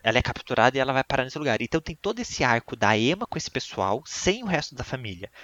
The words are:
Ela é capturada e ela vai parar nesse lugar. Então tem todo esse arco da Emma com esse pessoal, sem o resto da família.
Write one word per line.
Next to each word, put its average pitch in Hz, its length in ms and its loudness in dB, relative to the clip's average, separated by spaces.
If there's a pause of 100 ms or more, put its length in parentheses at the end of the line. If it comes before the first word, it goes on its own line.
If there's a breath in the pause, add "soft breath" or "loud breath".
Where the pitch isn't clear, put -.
Ela 113 160 2
é 123 40 4
capturada 123 540 2
e 135 40 2
ela 135 120 0
vai 131 100 2
parar 131 220 0
nesse 131 140 -8
lugar. 143 220 0
Então 120 200 -2
tem 156 160 -10
todo 226 240 -4
esse - 240 -2
arco 120 320 2
da 107 200 4
Emma 156 300 2
com - 100 -8
esse - 140 -6
pessoal, 107 560 -2
sem 214 380 -2
o - 20 -6
resto 156 280 -2
da 123 100 -8
família. 101 460 -10 (140)